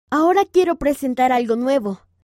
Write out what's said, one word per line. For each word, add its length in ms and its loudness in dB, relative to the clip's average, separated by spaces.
"Ahora 360 2
quiero 320 0
presentar 540 0
algo 240 0
nuevo. 440 -2